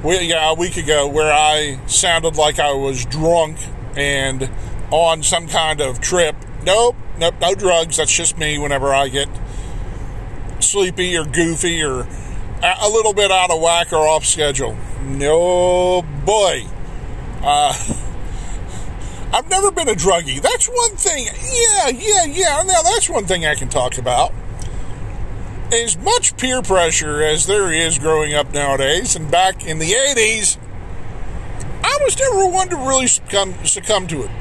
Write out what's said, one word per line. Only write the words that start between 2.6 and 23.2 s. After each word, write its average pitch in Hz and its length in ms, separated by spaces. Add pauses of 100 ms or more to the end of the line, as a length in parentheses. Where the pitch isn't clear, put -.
was 135 320
drunk 160 540 (360)
and 135 540 (400)
on 165 320
some 170 260
kind 156 320
of 131 220
trip. 170 340 (280)
Nope, 233 320 (240)
nope, 165 200
no 175 140
drugs. 175 440
That's 151 140
just 170 280
me 151 180
whenever 139 340
I 135 180
get 139 200 (1300)
sleepy 185 580
or 156 80
goofy 165 580
or 127 240 (560)
a, 180 180
a 214 80
little 220 240
bit 202 160
out 185 220
of 160 100
whack 170 320
or 156 140
off 156 180
schedule. 135 500 (280)
No, 180 1000 (240)
boy. 180 400 (760)
Uh, 143 300
<laughs> - 340 (1300)
I've - 140
never 392 180
been 339 180
a 233 60
druggie. 165 480
That's - 260
one 466 280
thing. 330 320
Yeah, 453 640
yeah, 359 360
yeah. 311 400
Now, 370 160
that's 403 260
one 262 180